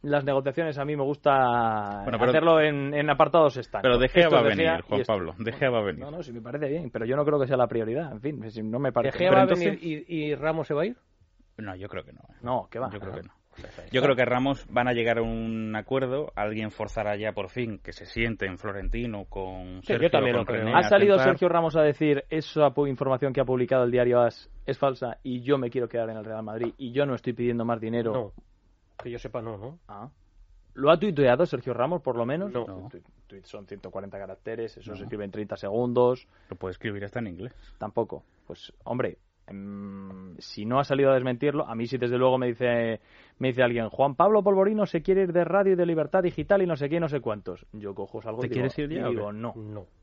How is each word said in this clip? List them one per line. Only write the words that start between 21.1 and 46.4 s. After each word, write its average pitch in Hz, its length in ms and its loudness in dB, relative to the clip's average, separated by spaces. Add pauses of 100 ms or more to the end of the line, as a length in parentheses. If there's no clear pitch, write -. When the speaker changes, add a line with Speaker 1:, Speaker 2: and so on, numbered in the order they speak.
Speaker 2:
tentar. 135 140 6
Speaker 1:
Sergio 151 200 2
Ramos 165 260 2
a 160 60 6
decir, 147 480 4
"Esa 156 400 2
pu-, 143 180 0
información 131 460 0
que 135 80 0
ha 123 40 2
publicado 127 400 2
el 120 40 2
diario 123 320 4
as - 300 0 (160)
es 135 100 -4
falsa 127 460 -2
y 123 180 -6
yo 135 160 4
me 123 140 -2
quiero 120 180 -2
quedar 113 220 -4
en 110 60 -10
el 107 80 -10
Real 110 180 -8
Madrid 113 340 -6
y 127 140 -10
yo 139 160 0
no 131 80 -2
estoy 120 180 -4
pidiendo 117 320 -2
más 117 160 -2
dinero"? 113 320 -2
Speaker 3:
No, 110 180 -4 (720)
que 123 60 -10
yo 120 80 -10
sepa, 117 240 -10
no, 110 160 -10
¿no? 135 300 -14
Speaker 1:
Ah. 104 200 -16 (680)
¿Lo 139 160 4
ha 170 80 6
tuiteado 147 480 4
Sergio 127 260 -6
Ramos, 139 300 -2
por 123 120 -4
lo 117 120 -2
menos? 180 260 -4
Speaker 3:
No. 120 140 -4
Speaker 2:
No. 95 240 -14
Speaker 1:
Tu-, 87 100 -20 (240)
tuit 98 200 -20
son 104 200 -18
ciento 95 240 -16
cuarenta 98 300 -12
caracteres, 110 580 -10
eso - 140 -16
Speaker 2:
No. 101 60 -12
Speaker 1:
se 101 80 -12
escribe 104 200 -8
en 95 60 -10
treinta 104 260 -8
segundos. 123 680 0 (240)
Speaker 2:
Lo 92 60 -12
puede 92 160 -8
escribir 101 300 -8
hasta 101 140 -10
en 117 100 -6
inglés. 92 260 -12 (260)
Speaker 1:
Tampoco. - 440 -6 (220)
Pues, - 260 -18 (120)
hombre, 120 340 -4 (340)
mm, 98 880 -14
si - 260 -12
no 123 140 2
ha 143 40 2
salido 139 280 4
a - 40 6
desmentirlo, 131 520 0
a 113 80 -8
mí 117 120 -4
sí, 127 100 -4
desde 123 200 0
luego, 127 200 4
me 127 100 0
dice, 117 520 0 (400)
me 131 100 0
dice 127 140 2
alguien, 117 260 0
"Juan 135 260 0
Pablo 202 280 4
Polvorino 196 420 4
se 165 160 -4
quiere 190 220 2
ir 175 100 -2
de 175 100 4
Radio 190 300 2
y - 20 4
de 175 100 2
Libertad 165 380 0
Digital 180 380 2